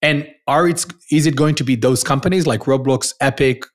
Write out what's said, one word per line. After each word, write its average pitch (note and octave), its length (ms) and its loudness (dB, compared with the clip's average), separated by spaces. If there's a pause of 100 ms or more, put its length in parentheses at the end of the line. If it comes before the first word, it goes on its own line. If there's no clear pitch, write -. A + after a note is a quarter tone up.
And D3 260 0 (200)
are D#3 200 2
it's, - 200 -2 (240)
is D3 160 4
it D3 80 0
going D3+ 200 2
to - 80 -4
be B2+ 120 0
those B2 280 0
companies E3 440 0
like A2+ 140 -2
Roblox, C3 580 -2
Epic, C3 560 0